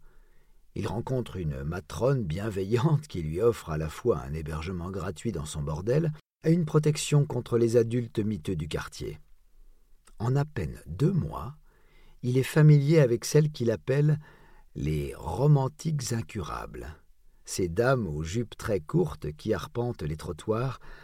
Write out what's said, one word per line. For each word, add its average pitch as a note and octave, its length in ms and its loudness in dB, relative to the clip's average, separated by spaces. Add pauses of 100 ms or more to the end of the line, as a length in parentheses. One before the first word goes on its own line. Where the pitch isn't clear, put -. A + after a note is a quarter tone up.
(760)
Il G2 120 -4
rencontre A#2 480 -4
une C#2 280 -4
matrone C3 600 -2
bienveillante G#2+ 840 0
qui F#2+ 140 -6
lui D#2+ 200 -2
offre A2+ 300 2
à D#2 60 -2
la D#2 120 -2
fois F2+ 300 0
un C2 140 -8
hébergement D#2+ 580 -6
gratuit G2 420 -6
dans D2 120 -6
son D2+ 160 -8
bordel A#2 520 0 (320)
et D#3+ 80 6
une E3+ 120 2
protection D3+ 600 2
contre B2 320 -2
les A#2 180 4
adultes A#2 440 2
miteux G2+ 360 -2
du D2+ 140 -4
quartier. - 500 -8 (1000)
En B2 160 0
à C#3+ 100 2
peine D2+ 420 -8
deux G#2 240 0
mois, A#2+ 440 -4 (680)
il B2 160 2
est B2+ 40 4
familier D3+ 580 8
avec A#2 220 2
celles D3+ 280 4
qu'il A#2 180 -2
appelle D3 500 2 (540)
les C#2+ 420 -4
romantiques C3 960 0
incurables, A#1+ 760 -6 (580)
ces F2+ 240 -2
dames A#2 380 2
aux D2+ 160 -4
jupes G2+ 340 -6
très G2+ 220 -2
courtes D#3 540 -2
qui G#2+ 200 -4
arpentent A#2+ 480 -4
les D#2 160 -4
trottoirs G#2+ 600 -4 (240)